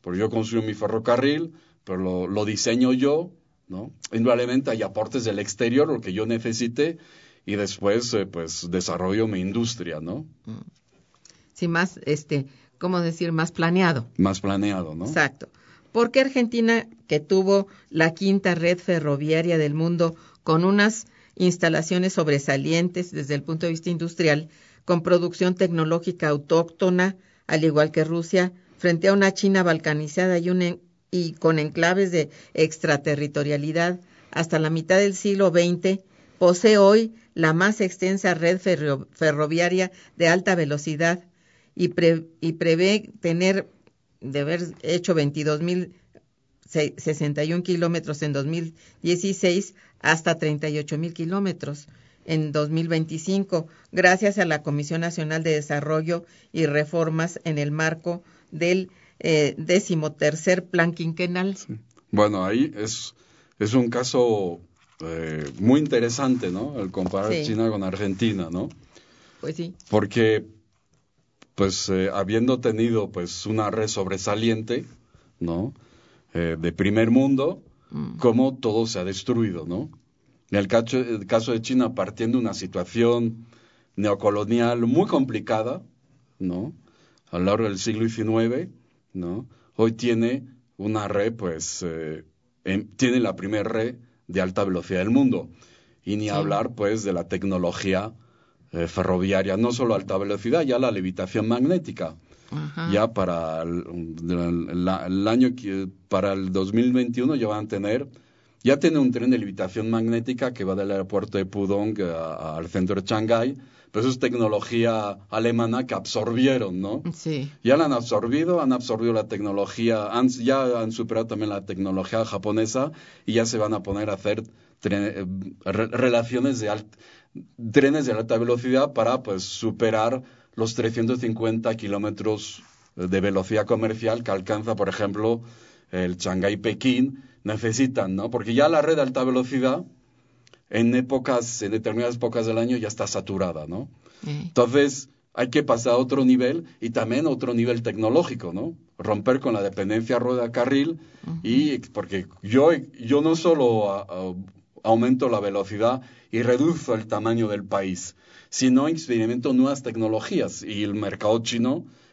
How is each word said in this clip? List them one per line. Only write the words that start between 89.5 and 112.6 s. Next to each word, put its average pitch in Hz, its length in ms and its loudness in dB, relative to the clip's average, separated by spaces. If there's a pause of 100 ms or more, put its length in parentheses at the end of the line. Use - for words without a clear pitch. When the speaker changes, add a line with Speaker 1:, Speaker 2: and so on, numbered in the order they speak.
Speaker 1:
Hoy 113 180 2
tiene 117 520 0 (320)
una 104 300 -2
red, 101 260 0
pues, 87 520 -8
eh, 80 380 -8 (420)
em-, 101 300 -4
tiene 127 240 2
la 101 160 0
primer 101 320 -4
red 113 280 -4 (320)
de 92 140 -2
alta 92 240 -2
velocidad 90 340 -2
del 98 120 0
mundo. 120 380 2 (540)
Y 104 140 -4
ni 107 80 -4
Speaker 2:
Sí. 107 40 -4
Speaker 1:
hablar, 101 460 -2
pues, 107 280 -2
de 98 100 -2
la 85 140 -4
tecnología, 95 840 -2 (580)
eh, 82 160 -4
ferroviaria, 95 680 0
no 117 140 2
solo 120 240 0
alta 95 220 -4
velocidad, 104 460 -2
ya 127 140 0
la 123 140 0
levitación 95 560 -4
magnética. 117 680 -2 (340)
Speaker 2:
Ajá. 151 400 -6
Speaker 1:
Ya 110 220 2
para 85 500 -2
el, 85 200 -4 (400)
la, 85 280 -2 (220)
la, 90 340 -2
el 98 200 0
año 123 280 4
que, 98 340 -6 (180)
para 98 240 0
el 95 220 -4
dos 95 200 0
mil 120 200 4
veintiuno 123 420 0
ya 117 120 0
van 107 180 -4
a - 20 -8
tener, 107 400 -2 (560)
ya 135 160 6
tiene 160 200 2
un 127 120 4
tren 120 200 0
de 127 60 4
levitación 101 520 -4
magnética 117 640 0
que 104 100 -8
va 95 120 -2
del 98 160 -2
aeropuerto 98 460 -2
de 98 80 0
Pudong 101 560 -2
a, 82 320 -4
a, 80 240 -8
al 82 120 -8